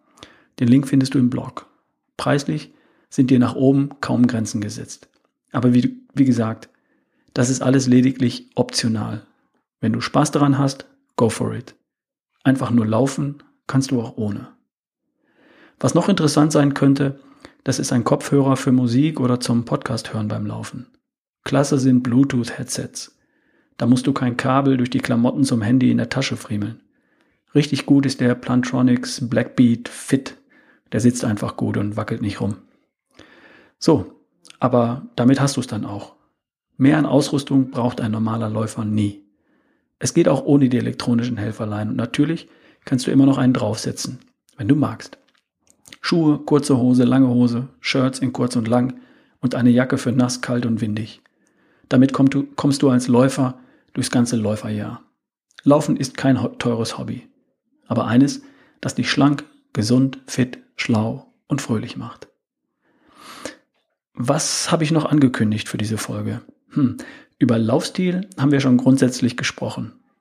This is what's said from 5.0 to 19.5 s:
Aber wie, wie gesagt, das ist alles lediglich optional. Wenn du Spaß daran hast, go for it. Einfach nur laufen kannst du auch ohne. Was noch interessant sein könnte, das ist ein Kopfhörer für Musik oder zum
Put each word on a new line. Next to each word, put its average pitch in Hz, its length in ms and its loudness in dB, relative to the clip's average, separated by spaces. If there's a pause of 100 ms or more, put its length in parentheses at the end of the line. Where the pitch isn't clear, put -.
Aber 123 200 2
wie, 123 300 0 (100)
wie 143 120 2
gesagt, 113 440 0 (640)
das 123 160 0
ist 131 140 -2
alles 127 240 2
lediglich 123 680 2
optional. 110 720 -4 (540)
Wenn 110 120 0
du 117 80 -2
Spaß 143 300 -2
daran 139 280 2
hast, 135 280 -2 (300)
go 117 140 2
for 113 240 -6
it. 113 200 -14 (680)
Einfach 131 260 2
nur 117 160 2
laufen 135 560 -2 (240)
kannst 135 260 -2
du 120 100 -2
auch 120 140 -12
ohne. 104 320 -6 (1300)
Was - 160 0
noch - 140 2
interessant 156 440 2
sein 139 200 2
könnte, 139 480 0 (460)
das 127 140 -2
ist - 120 -4
ein 120 120 0
Kopfhörer 139 520 2
für - 140 -2
Musik 127 480 2
oder 123 220 0
zum 117 240 -2